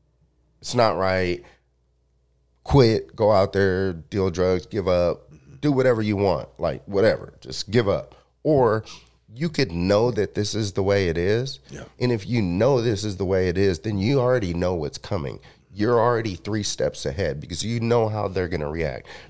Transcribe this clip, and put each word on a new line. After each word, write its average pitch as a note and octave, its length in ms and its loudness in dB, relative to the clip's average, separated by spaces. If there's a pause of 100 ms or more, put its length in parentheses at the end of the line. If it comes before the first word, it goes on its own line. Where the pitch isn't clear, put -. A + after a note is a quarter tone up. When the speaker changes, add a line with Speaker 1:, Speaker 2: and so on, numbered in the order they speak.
(600)
Speaker 1:
it's - 140 -8
not A2 220 4
right," F#2 480 0 (1200)
quit, A2+ 500 4
go G#2+ 160 2
out G2 220 4
there, F#2+ 400 0
deal F#2+ 380 -2
drugs, F2+ 360 0
give F#2+ 220 -4
up, F2 420 0
Speaker 2:
Mm-hmm. - 300 -20
Speaker 1:
do D3 120 2
whatever B2+ 300 2
you G#2 140 0
want, F#2+ 320 0 (100)
like, D2+ 280 -4
whatever, G2 540 0
just - 300 -10
give G#2+ 180 2
up. E2 260 -4 (280)
Or A#2+ 420 2 (520)
you D#3+ 120 -4
could C3 240 -2
know G2 400 2
that G2+ 220 -2
this G#2 200 -2
is G#2+ 180 -4
the G2+ 100 -2
way G2 260 2
it D#2+ 100 -2
is. A2+ 400 -2 (120)
Speaker 2:
Yeah. - 140 -14 (140)
Speaker 1:
And B2 140 0
if G#2 140 -4
you A#2+ 140 0
know G#2+ 400 2
this A2 220 -2
is G#2 140 -6
the G2 80 -2
way F#2 240 2
it F2 100 0
is, F#2+ 220 2
then G#2 180 -4
you B2 220 2
already A#2+ 340 0
know F2+ 200 -2
what's D2 240 -6
coming. C#2 420 -6 (320)
You're G#2+ 260 2
already A2+ 380 0
three G#2 260 -4
steps - 420 -4
ahead D2 360 -4
because - 240 -8
you A#2 160 -4
know A2+ 280 2
how G#2 200 -4
they're F#2 200 -2
gonna D2+ 220 -4
react. D#2 380 -6 (220)